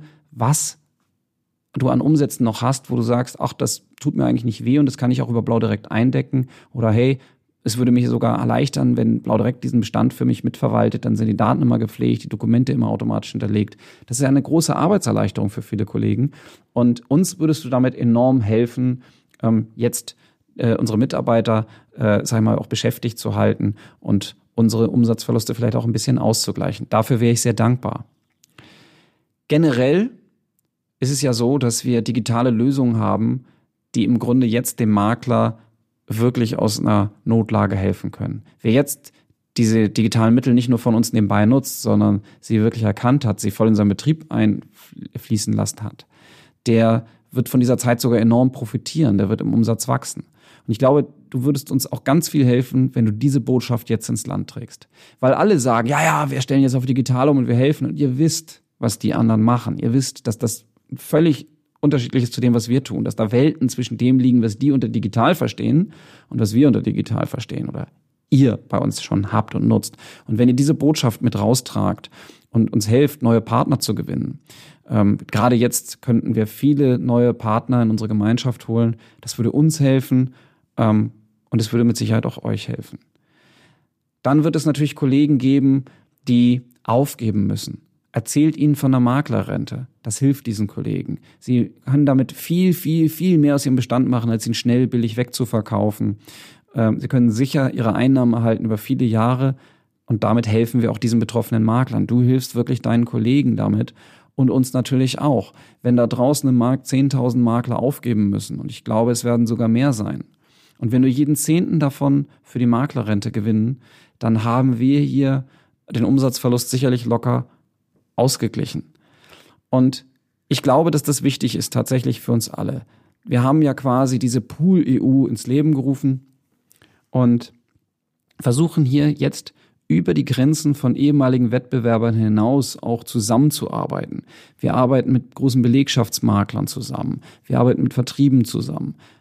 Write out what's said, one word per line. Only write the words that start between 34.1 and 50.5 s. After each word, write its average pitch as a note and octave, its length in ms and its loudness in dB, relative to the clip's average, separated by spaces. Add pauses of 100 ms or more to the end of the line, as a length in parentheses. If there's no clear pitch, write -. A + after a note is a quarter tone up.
Grunde B2 280 2
jetzt A#2 340 -2
dem A2 100 2
Makler A2+ 680 0 (500)
wirklich A#2 500 -2
aus G#2+ 220 -2
einer G#2 320 0 (120)
Notlage G#2+ 520 0
helfen G2 340 -2
können. G#2+ 320 -10 (180)
Wer A2+ 120 0
jetzt - 400 -2 (440)
diese A2 320 2
digitalen A2+ 460 2
Mittel C3 200 2
nicht B2 140 2
nur A#2+ 100 2
von A#2 160 0
uns A2+ 180 0
nebenbei G#2 340 2
nutzt, C3 360 0
sondern G#2 400 2 (180)
sie A2+ 200 -2
wirklich A2+ 220 0
erkannt B2 420 0
hat, G#2+ 160 -2
sie G#2+ 100 -4
voll A2 180 0
in A2 80 4
seinen G2+ 120 2
Betrieb D3 400 -2
einfließen - 1200 -4
lassen G#2 300 -4
hat, - 240 -14 (600)
der A2+ 400 2 (240)
wird B2 180 -4
von C3 120 2
dieser A#2+ 180 2
Zeit A#2+ 220 0
sogar A#2+ 180 2
enorm A#2 340 4
profitieren, - 680 -2
der G2 100 0
wird A2 120 -2
im - 140 -2
Umsatz A2+ 320 0
wachsen. - 380 -6 (440)